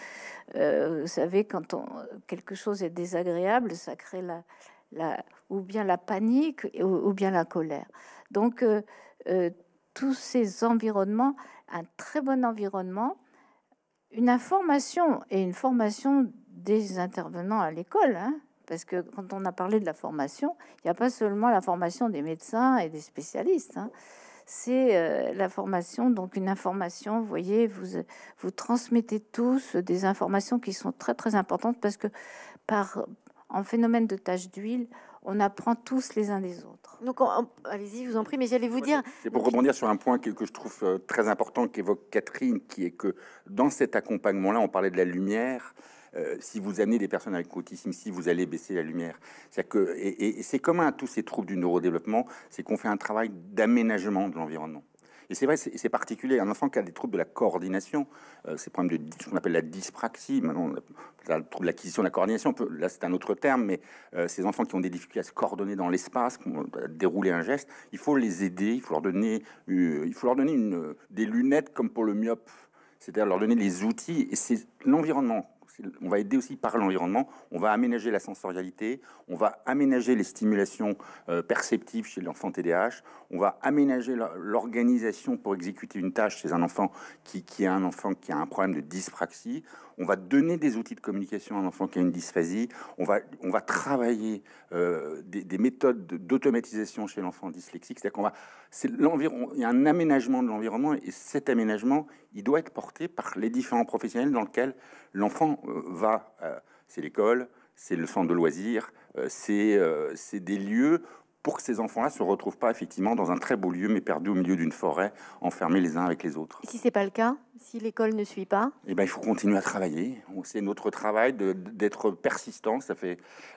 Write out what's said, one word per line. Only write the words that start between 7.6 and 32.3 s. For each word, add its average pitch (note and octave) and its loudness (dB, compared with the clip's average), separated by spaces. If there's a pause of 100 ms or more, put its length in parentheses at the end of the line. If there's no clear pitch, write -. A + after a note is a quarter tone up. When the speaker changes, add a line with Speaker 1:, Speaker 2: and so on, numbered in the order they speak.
Speaker 1:
Donc, A#3 2
euh, G#3+ 6 (460)
euh, F3+ 2 (460)
tous C4+ 0
ces A#3 0
environnements, A3 2 (360)
un - -8 (140)
très - -6
bon C4 2
environnement, G3+ -2 (920)
une A#3+ 4
information D4+ 2 (100)
et F#3+ 2
une F3+ 0
formation B3+ 2 (180)
des F#3+ 0
intervenants F3+ -4
à D#3+ 0
l'école, G3+ 2
hein, C4 -4 (280)
parce E3 -8
que F3+ -4
quand F#3 -12
on F#3+ -4
a F3+ -2
parlé G3 0
de G3+ -2
la D#3 -2
formation, D#3 -4 (280)
il - -4
n'y E3 4
a - 0
pas B3 0
seulement G#3+ 2
la G3+ 4
formation F3+ 0
des D#3 -2
médecins A3 0
et E3+ 0
des D#3 -10
spécialistes, - -4
hein. G#3 -6 (600)
C'est, B3+ 4
euh, D#3 2
la F#3+ 0
formation, F#3+ 0
donc F#3+ 0
une F#3+ 0
information, G3 -2
vous A3 -2
voyez, G3 2
vous, F#3 -6 (380)
vous F#3 -6
transmettez A#3 0
tous B3 0
des F3+ 0
informations G3 2
qui A3 -4
sont - -4
très, - -2
très A3 0
importantes G3 0
parce G#3 0
que G#3+ -2 (580)